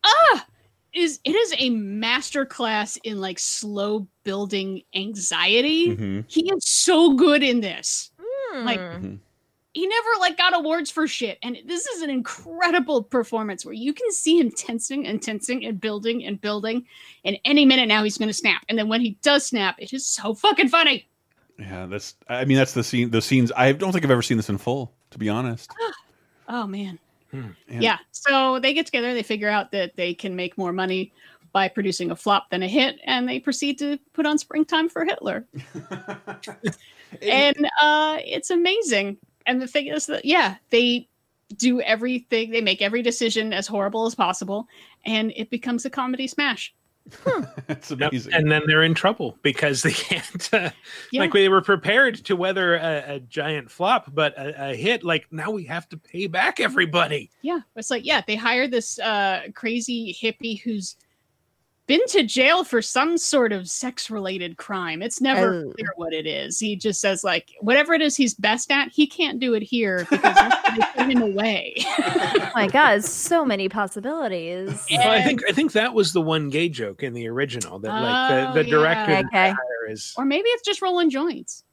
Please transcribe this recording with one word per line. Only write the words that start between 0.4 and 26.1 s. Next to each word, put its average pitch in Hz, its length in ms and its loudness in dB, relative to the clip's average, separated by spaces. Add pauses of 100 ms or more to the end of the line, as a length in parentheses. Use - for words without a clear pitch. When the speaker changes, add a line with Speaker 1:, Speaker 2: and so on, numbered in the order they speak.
Speaker 1:
is, 330 320 0
it 320 100 0
is 427 240 2
a 262 120 2
masterclass 220 1300 -2
in, 214 180 -6
like, 185 160 -6
slow 208 680 -4 (160)
building 196 580 -4 (140)
anxiety. 208 960 2
Speaker 2:
Mm-hmm. 104 380 -2
Speaker 1:
He 330 240 0
is 370 160 -2
so 330 460 6
good 294 300 6
in 247 180 4
this. - 480 -6 (100)
Speaker 3:
Hmm. 440 460 -6
Speaker 1:
Like, 226 140 -2
Speaker 2:
Mm-hmm. 170 360 -10 (580)
Speaker 1:
he 359 140 -2
never, 440 200 0 (140)
like, 359 160 0
got 359 180 4
awards 320 360 0
for 320 160 0
shit, - 360 -6
and 247 220 -8
this 349 220 -6
is 403 140 -8
an 302 80 -4
incredible 302 960 0
performance 220 600 -4
where - 80 -12
you 240 200 -6
can 480 180 -4
see 339 280 4
him 247 120 4
tensing 262 540 -6
and 214 160 -4
tensing 233 440 -6
and 214 160 -6
building 220 420 -4
and 196 160 -8
building, 214 460 -4 (400)
and 196 180 -2
any 294 220 6
minute 262 240 6
now 214 140 4
he's 214 140 -2
gonna 214 140 0
snap. - 380 0
And 226 80 0
then 214 100 0
when 226 140 0
he 220 200 -2
does 285 240 4
snap, 196 340 -2
it - 120 -14
is 269 140 -8
so - 280 -4
fucking 403 360 4
funny. 302 380 4 (520)
Speaker 2:
Yeah, 95 280 -10
that's, 98 280 -8 (140)
I 127 160 -2
mean, 135 120 4
that's 131 160 4
the 120 120 0
scene, 120 260 0
the 113 100 4
scenes, 123 360 4
I 131 160 6
don't 185 180 -2
think 170 140 0
I've 135 60 4
ever 120 100 6
seen 117 160 0
this 107 120 -2
in 101 100 -2
full, 127 340 -6 (220)
to 117 40 -14
be 107 100 -2
honest. 117 480 -4
Speaker 1:
<gasps> 453 40 -8 (680)